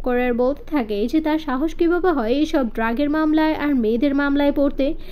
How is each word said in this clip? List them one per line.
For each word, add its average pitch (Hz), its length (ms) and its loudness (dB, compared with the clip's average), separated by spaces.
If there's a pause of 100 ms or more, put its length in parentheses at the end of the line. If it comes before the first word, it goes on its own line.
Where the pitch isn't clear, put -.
করে 247 240 0
আর 247 60 0
বলতে 247 380 0
থাকে 220 360 -2
যে 311 140 0
তার 311 180 0
সাহস 302 360 -4
কীভাবে 339 360 2
হয় 247 220 0
এইসব 294 420 0
ড্রাগের 233 360 -2
মামলায় 311 440 2
আর 294 200 -2
মেয়েদের 240 400 2
মামলায় 285 380 2
পড়তে। 285 420 0 (180)